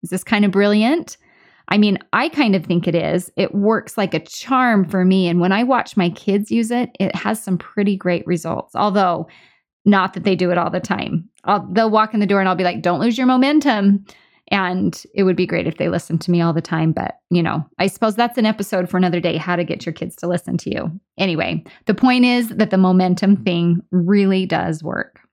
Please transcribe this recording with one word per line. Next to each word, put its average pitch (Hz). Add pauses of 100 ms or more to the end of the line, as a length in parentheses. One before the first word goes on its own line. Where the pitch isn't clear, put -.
Is -
this 185
kind 208
of 202
brilliant? 208 (560)
I 202
mean, 208 (140)
I 240
kind 233
of 165
think 175
it 170
is. 170
It -
works 208
like 196
a 165
charm 240
for 185
me. 185
And 175
when 180
I 208
watch 254
my 175
kids 196
use 226
it, 240
it 196
has 214
some 185
pretty 202
great 180
results. 165
Although, 185 (560)
not 190
that 170
they 196
do 180
it 175
all 170
the 175
time. - (160)
I'll, 202
they'll 220
walk 214
in 214
the 208
door 196
and 190
I'll 180
be 185
like, 175
"Don't 175
lose 226
your 254
momentum." 254 (440)
And 185 (140)
it 196
would 185
be 180
great 170
if -
they -
listened 170
to 180
me 170
all 170
the 156
time. 160
But, - (120)
you 175
know, 160 (140)
I 190
suppose 208
that's 233
an 220
episode 202
for -
another 180
day, 170
how 180
to 175
get -
your 165
kids 165
to -
listen 175
to -
you. - (180)
Anyway, 151 (240)
the 208
point 247
is 247
that 220
the 190
momentum 185
thing 170 (120)
really 190
does 170
work. - (120)